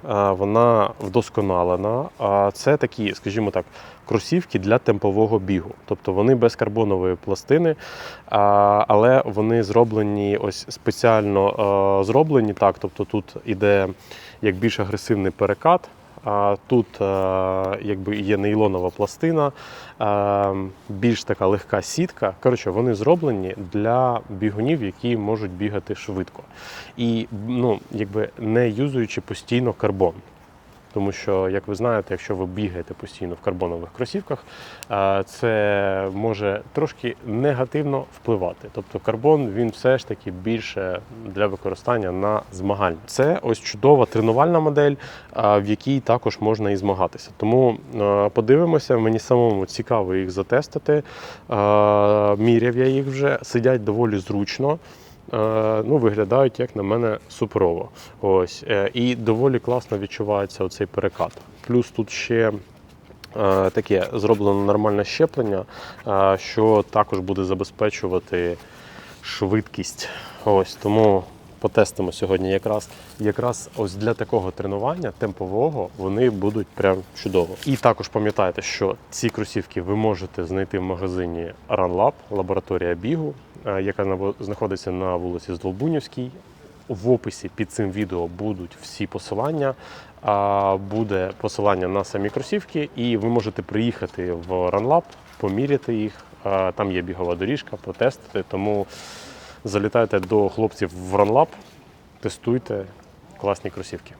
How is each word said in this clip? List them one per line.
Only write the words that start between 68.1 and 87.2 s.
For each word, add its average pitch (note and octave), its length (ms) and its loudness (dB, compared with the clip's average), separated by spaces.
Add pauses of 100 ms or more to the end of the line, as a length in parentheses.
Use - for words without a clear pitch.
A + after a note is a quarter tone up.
швидкість. - 840 -4 (360)
Ось, G2 300 4
тому G#2 500 4 (400)
потестимо G2+ 480 0
сьогодні F#2+ 380 -2
якраз, G#2+ 380 -2 (300)
якраз A2 580 -4
ось G2 180 -4
для A2 200 -2
такого G2+ 360 -2
тренування G2+ 680 -4
темпового G#2 760 -4
вони G2+ 340 0
будуть G#2 360 -2
прям F#2+ 300 2 (180)
чудово. F#2 400 0 (120)
І C#3 100 0
також A2 320 2
пам'ятайте, G#2 540 -2
що - 340 -2 (140)
ці A#2 200 -2
кросівки - 520 -6
ви G2 140 -2
можете F#2+ 480 -2
знайти F#2+ 340 -4
в F#2 40 -2
магазині F2+ 720 -6 (160)
Run F2+ 260 0
Lab, A2+ 180 2 (180)
лабораторія F#2 640 -2
бігу, D3 400 -4 (320)
е, G2 160 -2
яка G2 220 -2
на F#2+ 100 -2
ву-, G2 260 -4
знаходиться G2 500 -6
на F#2 260 -2
вулиці F2 380 -6
Здолбунівській. B2+ 760 -6 (580)
В G#2+ 220 -2
описі A2+ 440 0